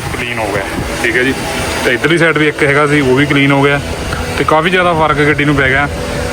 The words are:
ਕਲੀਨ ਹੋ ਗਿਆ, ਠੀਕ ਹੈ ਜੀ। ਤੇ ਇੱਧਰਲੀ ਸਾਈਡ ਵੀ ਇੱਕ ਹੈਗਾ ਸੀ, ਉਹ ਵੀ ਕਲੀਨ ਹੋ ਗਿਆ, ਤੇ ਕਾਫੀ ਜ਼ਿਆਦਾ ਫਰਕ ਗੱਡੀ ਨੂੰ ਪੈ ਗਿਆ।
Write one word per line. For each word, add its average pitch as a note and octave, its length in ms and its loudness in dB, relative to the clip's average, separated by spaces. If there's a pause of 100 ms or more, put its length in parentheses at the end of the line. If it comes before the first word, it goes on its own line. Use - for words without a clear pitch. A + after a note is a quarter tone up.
(160)
ਕਲੀਨ A#2+ 220 -6
ਹੋ G#2+ 160 -2
ਗਿਆ, G2 80 -2 (400)
ਠੀਕ A#2 140 0
ਹੈ B2 60 2
ਜੀ। C3 120 0 (500)
ਤੇ C3 100 2
ਇੱਧਰਲੀ D3+ 240 0
ਸਾਈਡ D#3 200 2
ਵੀ D3+ 100 2
ਇੱਕ D3 140 -2
ਹੈਗਾ D3 240 2
ਸੀ, D3 140 2
ਉਹ B2+ 160 4
ਵੀ C#3+ 100 2
ਕਲੀਨ C#3+ 260 2
ਹੋ C#3 100 2
ਗਿਆ, C#3+ 180 2 (580)
ਤੇ C#3+ 60 0
ਕਾਫੀ D#3 260 2
ਜ਼ਿਆਦਾ F3+ 220 2
ਫਰਕ D3+ 260 2
ਗੱਡੀ C#3+ 260 2
ਨੂੰ C#3+ 120 2
ਪੈ C3+ 120 2
ਗਿਆ। C#3 200 0 (440)